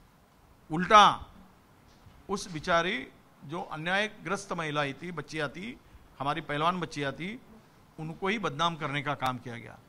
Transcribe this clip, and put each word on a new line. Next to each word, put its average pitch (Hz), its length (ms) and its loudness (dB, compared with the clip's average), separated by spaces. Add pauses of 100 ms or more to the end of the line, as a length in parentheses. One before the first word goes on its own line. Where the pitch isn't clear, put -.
(720)
उल्टा 180 540 8 (1000)
उस 196 240 -4
बिचारी 175 560 0 (360)
जो 170 180 -8
अन्यायग्रस्त 190 920 -4
महिलाएं 147 420 -2
थी, 175 180 -10
बच्चियां 151 360 -4
थी, 196 320 -12 (380)
हमारी 147 220 -2
पहलवान 156 400 0
बच्चियां 147 320 -4
थी, 185 300 -8 (560)
उनको 160 300 -4
ही 220 100 2
बदनाम 165 380 0
करने 143 260 -2
का 143 120 -2
काम 127 240 -2
किया 117 200 -10
गया। - 200 -16 (100)